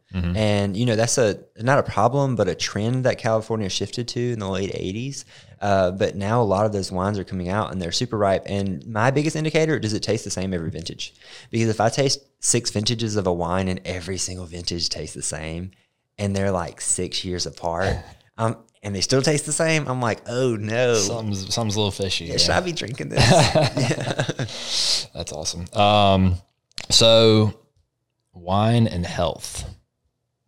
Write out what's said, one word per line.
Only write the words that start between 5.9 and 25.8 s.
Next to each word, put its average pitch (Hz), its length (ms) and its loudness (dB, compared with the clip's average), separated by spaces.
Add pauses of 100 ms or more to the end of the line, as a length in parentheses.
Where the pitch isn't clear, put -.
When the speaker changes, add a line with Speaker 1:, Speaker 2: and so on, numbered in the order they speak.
Speaker 2:
but 98 240 0
now 104 260 0
a 120 40 4
lot 101 220 2
of 107 60 0
those 98 200 -2
wines 98 260 0
are 90 60 -4
coming 90 240 -6
out 101 240 -2
and 92 100 -4
they're 85 80 -4
super 113 260 -2
ripe. 98 300 2
And 98 400 -4
my 113 240 2
biggest 147 240 0
indicator, 156 460 0
does 107 120 -2
it 104 120 -4
taste 110 180 0
the 98 80 -8
same 95 240 -4
every 85 160 -4
vintage? - 440 -10 (360)
Because 113 180 2
if 104 120 2
I 107 80 6
taste 135 320 0 (180)
six - 320 0
vintages 110 460 -2
of 98 100 0
a 90 60 2
wine 87 340 0
and 92 180 -2
every 90 340 -6
single 92 280 -8
vintage 87 420 -6
tastes 78 280 -8
the - 60 -12
same, 80 500 -8 (440)
and 98 200 -2
they're, 98 160 0
like, 87 280 -4
six - 440 -4
years 90 200 -4
apart, 85 520 -2 (200)
Speaker 1:
<laughs> - 220 -20
Speaker 2:
um, 113 180 -2 (280)
and 101 100 -6
they 95 60 -2
still 131 220 2
taste 151 240 0
the 151 60 -4
same, 160 360 0
I'm 127 120 -2
like, 113 280 0
"Oh, 123 260 0
no." 113 400 0
Speaker 1:
Something's, 104 580 -2
something's 110 220 -2
a 107 60 0
little 101 100 2
fishy, 92 360 -4
Speaker 2:
Yeah, 82 60 -8
Speaker 1:
yeah. - 60 -4
Speaker 2:
should - 120 4
I 170 100 2
be 185 120 -4
drinking - 360 -8
this? 127 200 2
Speaker 1:
<laughs> 156 260 6 (220)
Speaker 2:
Yeah. 127 480 -2 (880)
Speaker 1:
That's - 200 -10
awesome. 82 340 -8 (100)
Um, 98 600 6 (540)